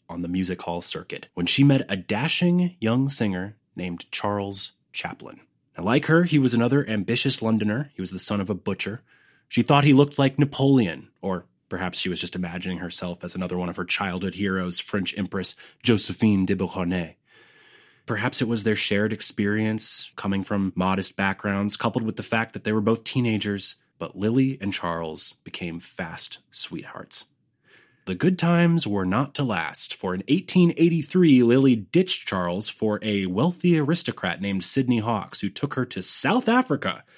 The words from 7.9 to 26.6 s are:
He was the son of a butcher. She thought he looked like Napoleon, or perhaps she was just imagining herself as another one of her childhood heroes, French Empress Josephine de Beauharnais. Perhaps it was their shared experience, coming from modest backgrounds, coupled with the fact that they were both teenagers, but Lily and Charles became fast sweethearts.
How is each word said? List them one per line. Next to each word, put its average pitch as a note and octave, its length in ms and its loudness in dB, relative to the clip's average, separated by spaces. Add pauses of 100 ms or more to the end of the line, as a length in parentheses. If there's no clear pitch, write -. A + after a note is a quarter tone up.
He F#2+ 60 -8
was F#2+ 100 -4
the F#2 80 -6
son G#2 220 -2
of F#2 80 -4
a G#2+ 40 -2
butcher. G2 480 -6 (460)
She - 140 2
thought C#3+ 240 6
he C#3+ 80 8
looked C#3+ 260 6
like C3+ 180 2
Napoleon, C3+ 680 2 (140)
or F#2 240 -6 (240)
perhaps F2+ 300 -4
she F#2 100 -4
was E2+ 100 -4
just - 160 -8
imagining F2+ 440 -8
herself F2 440 -8
as F2+ 120 -8
another F2+ 220 -6
one F2+ 120 -4
of E2+ 80 -10
her F#2 80 -8
childhood F#2 500 -4
heroes, F#2+ 460 -4
French - 360 -4
Empress F#2+ 380 -4 (280)
Josephine G2+ 640 2
de F#2+ 100 0
Beauharnais. F2+ 600 -4 (920)
Perhaps A#2+ 360 -2
it A2+ 80 0
was A2 160 -2
their G#2+ 100 2
shared G#2 380 0
experience, G#2+ 1040 -2
coming G2 260 -2
from G2 320 -2
modest F#2+ 400 0
backgrounds, G2+ 640 -2
coupled A2+ 260 -2
with A2 140 -6
the - 60 -8
fact A2+ 280 -2
that - 140 -12
they G#2+ 80 0
were A2 80 0
both A2+ 240 0
teenagers, G#2+ 680 -2 (220)
but - 200 -12
Lily B2+ 420 0
and G2 140 -4
Charles E2 600 -6 (100)
became E2+ 340 -10
fast - 600 -10 (120)
sweethearts. - 760 -10 (800)